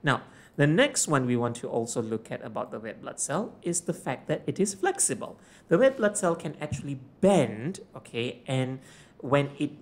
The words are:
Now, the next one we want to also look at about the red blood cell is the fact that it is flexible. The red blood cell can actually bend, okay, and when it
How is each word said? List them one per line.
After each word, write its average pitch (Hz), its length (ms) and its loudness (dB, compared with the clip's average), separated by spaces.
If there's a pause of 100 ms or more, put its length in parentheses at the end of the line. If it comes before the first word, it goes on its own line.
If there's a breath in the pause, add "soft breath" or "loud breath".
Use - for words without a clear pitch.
Now, 139 200 2 (340 loud breath)
the 147 100 6
next 202 400 4
one 135 200 2
we 123 100 2
want 117 200 0
to - 120 -8
also 117 320 -2
look 110 300 -4
at 123 120 -8
about 117 280 -8
the 117 80 -10
red 107 240 -12
blood - 180 -12
cell 170 420 -4
is 175 200 -4
the 180 100 -6
fact - 360 -6
that 151 180 -2
it 139 120 -4
is 208 140 0
flexible. - 680 -2 (300 loud breath)
The 165 80 4
red 262 200 6
blood 208 200 0
cell 170 180 2
can 160 260 -8
actually 139 380 -6 (220)
bend, 147 600 4 (140)
okay, 123 520 -6
and 131 320 -2 (400 loud breath)
when 139 400 2
it 147 240 -2